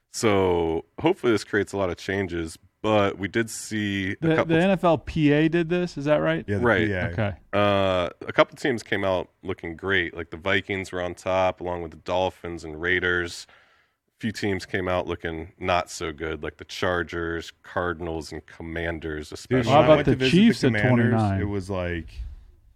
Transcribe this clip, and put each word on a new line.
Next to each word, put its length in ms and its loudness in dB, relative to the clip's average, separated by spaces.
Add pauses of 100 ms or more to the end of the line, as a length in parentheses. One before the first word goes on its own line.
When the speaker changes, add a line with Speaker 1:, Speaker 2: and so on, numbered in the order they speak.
(120)
Speaker 1:
So 760 2 (140)
hopefully 320 2
this 120 2
creates 300 -2
a 40 -4
lot 120 -2
of 80 -6
changes, 600 -4 (240)
but 380 2
we 80 -2
did 220 -2
see 640 -4
a 20 -8 (120)
Speaker 2:
The, 80 2
Speaker 1:
couple 200 0
Speaker 2:
the 60 4
N 100 4
F 120 0
L 140 4
P 340 2
A 180 4
did 200 0
this, 280 -2
is 80 -6
that 120 4
right? 300 -2
Speaker 3:
Yeah, 100 -2
the 80 0
Speaker 1:
Right. 220 4
Speaker 3:
P 60 -2
A. 180 -4
Speaker 2:
Okay. 220 -2 (200)
Speaker 1:
Uh, 560 2 (180)
a 60 -6
couple 240 4
teams 260 0
came 200 -2
out 260 0 (140)
looking 320 -8
great. 400 0
Like, 160 -8
the 60 -12
Vikings 540 -2
were 100 -6
on 120 -4
top, 480 0
along 220 -4
with 80 -10
the 60 -20
Dolphins 680 -4
and 180 -12
Raiders. 680 0
A 680 -20
few 120 -4
teams 340 -4
came 220 -4
out 200 0
looking 520 -8
not 320 0
so 200 -6
good, 320 -8
like 140 -10
the 80 -18
Chargers, 880 -4 (100)
Cardinals, 680 -4
and 120 -12
Commanders 840 -8
Speaker 3:
Dude, 100 -12
Speaker 1:
especially. 320 0
Speaker 3:
when 40 6
Speaker 2:
How 60 8
Speaker 3:
I 40 2
Speaker 2:
about 120 8
Speaker 3:
went 100 0
Speaker 2:
the 60 6
Speaker 3:
to 40 2
visit 180 0
the 60 8
Speaker 2:
Chiefs 220 6
at 100 4
Speaker 3:
Commanders, 400 4
Speaker 2:
twenty-nine? 280 2
Speaker 3:
it 40 0
was 240 -4
like, 380 -4 (680)